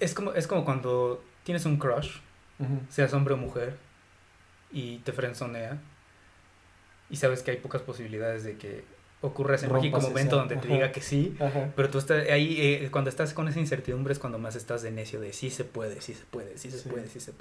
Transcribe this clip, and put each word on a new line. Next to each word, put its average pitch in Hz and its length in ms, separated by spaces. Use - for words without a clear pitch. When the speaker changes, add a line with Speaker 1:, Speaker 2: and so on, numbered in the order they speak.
Speaker 1:
Es 175 140
como, 196 180
es 165 160
como 170 160
cuando 123 580
tienes 170 200
un 151 120
crush, 143 400
Speaker 2:
Ujú. 135 300
Speaker 1:
seas 139 260
hombre 139 200
o - 20
mujer, 123 400
y 120 260
te 120 140
frenzonea, 120 680
y 151 80
sabes 131 280
que 127 80
hay 123 60
pocas 131 240
posibilidades 113 600
de 107 140
que - 280
ocurra 139 320
ese 135 140
mágico 131 280
Speaker 2:
Rompas 135 140
Speaker 1:
momento 135 200
Speaker 2:
esa, 143 60
Speaker 1:
donde 123 200
te 123 100
Speaker 2:
ajá. 120 80
Speaker 1:
diga 139 180
que - 80
sí, 143 400
Speaker 2:
Ajá. 139 360
Speaker 1:
pero 139 140
tú 135 80
estás 151 300
ahí, 151 320
eh, 143 300
cuando 139 180
estás 151 260
con 160 140
esa 156 120
incertidumbre 139 520
es 139 60
cuando 120 200
más 113 180
estás 117 260
de 113 80
necio 110 300
de 101 120
sí 131 180
se 127 140
puede, 110 360
sí - 120
se - 120
puede, 101 340
sí 131 120
se 131 100
Speaker 2:
Sí. 131 80
Speaker 1:
puede, 120 200